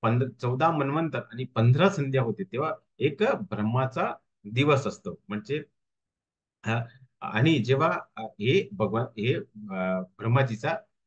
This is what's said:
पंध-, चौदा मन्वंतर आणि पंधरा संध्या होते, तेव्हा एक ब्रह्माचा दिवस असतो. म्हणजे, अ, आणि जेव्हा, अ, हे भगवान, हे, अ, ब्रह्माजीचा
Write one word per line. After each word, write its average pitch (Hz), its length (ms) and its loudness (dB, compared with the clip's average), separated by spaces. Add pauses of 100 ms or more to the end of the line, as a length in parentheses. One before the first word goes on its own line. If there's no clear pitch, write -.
पंध-, 120 280 2 (120)
चौदा 127 300 0
मन्वंतर 147 480 -2
आणि 123 240 -10
पंधरा 131 460 4
संध्या 135 320 0
होते, 107 220 -4
तेव्हा 143 300 -4 (260)
एक 156 240 0
ब्रह्माचा 131 920 -2 (320)
दिवस 123 420 2
असतो. 92 320 -10 (100)
म्हणजे, 107 340 -6 (1000)
अ, 113 80 -4 (500)
आणि 143 380 2
जेव्हा, 147 400 2 (160)
अ, - 60 -12
हे 131 500 0
भगवान, 104 320 0
हे, 120 320 -2
अ, 92 680 -6 (160)
ब्रह्माजीचा 120 580 0 (320)